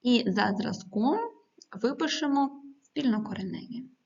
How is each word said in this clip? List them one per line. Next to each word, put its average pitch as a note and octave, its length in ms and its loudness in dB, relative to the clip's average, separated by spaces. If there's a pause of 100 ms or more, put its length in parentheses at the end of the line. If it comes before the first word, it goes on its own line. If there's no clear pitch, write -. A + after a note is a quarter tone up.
І A#3+ 260 4
за G3+ 300 2
зразком A3+ 600 0 (640)
випишемо C#4 800 0 (180)
спільнокореневі. G#3+ 1000 -4 (220)